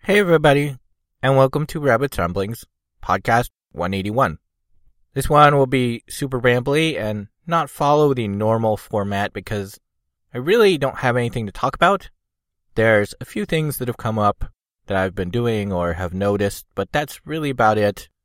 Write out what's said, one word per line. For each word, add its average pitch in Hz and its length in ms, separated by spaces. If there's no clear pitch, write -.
Hey, 196 80
everybody, 147 580
and 135 160
welcome 135 300
to 165 120
Rabbit's 135 380
Ramblings, 95 480
podcast 113 480
one 90 200
eighty-one. 101 460
This 139 160
one 147 260
will 139 120
be 123 420
super 131 320
rambly 135 560
and 104 300
not 165 240
follow 147 460
the 120 120
normal 107 480
format 101 580
because 98 460
I 123 60
really 190 400
don't 135 180
have 123 180
anything 120 300
to 98 60
talk - 240
about. 190 340
There's 110 480
a - 40
few 208 200
things 156 320
that 120 100
have 120 100
come 110 200
up 104 280
that 98 100
I've 95 160
been 90 160
doing 110 420
or 87 220
have 87 220
noticed, 101 580
but - 180
that's 147 320
really 151 280
about 110 260
it. 104 320